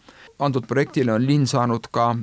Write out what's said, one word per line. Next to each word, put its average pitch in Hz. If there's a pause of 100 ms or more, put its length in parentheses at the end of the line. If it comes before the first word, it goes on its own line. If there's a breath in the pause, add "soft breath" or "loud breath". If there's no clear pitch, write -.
(400 loud breath)
Antud 131
projektile 131
on 120
linn 143
saanud 120
ka 117